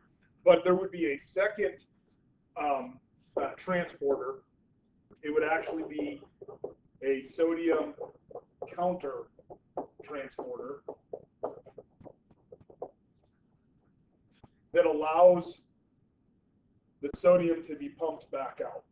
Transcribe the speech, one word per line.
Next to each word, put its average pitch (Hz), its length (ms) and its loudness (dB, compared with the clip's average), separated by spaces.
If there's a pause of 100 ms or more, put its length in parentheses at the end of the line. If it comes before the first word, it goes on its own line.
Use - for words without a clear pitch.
(440)
but 170 180 8
there 180 140 4
would 190 160 -2
be 170 140 -2
a 143 120 -2
second, 202 680 -4 (720)
um, 139 440 -4 (420)
uh, 139 140 -4
transporter. 139 880 -4 (800)
It 147 100 -4
would 156 80 2
actually 156 460 -2
be 147 340 -6 (800)
a 135 220 0
sodium 165 680 0 (800)
counter 175 520 -4 (800)
transporter - 800 -12 (4000)
that 165 140 6
allows 160 760 6 (1400)
the 143 120 -4
sodium 170 480 4
to 151 140 -12
be 143 140 -10
pumped 156 400 -8
back 135 340 -8
out. - 280 -10